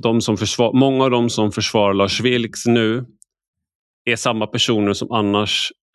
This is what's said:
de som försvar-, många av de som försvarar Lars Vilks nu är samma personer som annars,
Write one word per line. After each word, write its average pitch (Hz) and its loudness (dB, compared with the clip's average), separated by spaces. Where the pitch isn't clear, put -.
de 113 2
som 107 -2
försvar-, 113 0
många 131 4
av 131 4
de 120 2
som 107 0
försvarar 104 0
Lars 98 0
Vilks 120 -2
nu 117 2
är 120 0
samma 110 -2
personer 104 0
som 101 -6
annars, 104 0